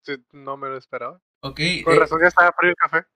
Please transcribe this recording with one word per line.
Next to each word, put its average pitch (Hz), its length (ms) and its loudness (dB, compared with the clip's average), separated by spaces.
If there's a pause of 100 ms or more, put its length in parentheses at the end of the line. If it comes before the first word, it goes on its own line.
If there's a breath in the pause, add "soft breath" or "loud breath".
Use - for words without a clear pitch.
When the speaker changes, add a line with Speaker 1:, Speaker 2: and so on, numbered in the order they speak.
Speaker 1:
Sí, 135 260 -10
no 139 240 -12
me 139 120 -12
lo 135 100 -10
esperaba. 127 420 -12 (220)
Speaker 2:
Ok, 135 180 -14 (240)
Speaker 1:
Con 165 100 2
Speaker 2:
eh, 151 40 4
Speaker 1:
razón 160 240 0
ya 175 60 6
estaba 175 240 4
frío 175 180 0
el 175 60 -4
café. 160 400 -2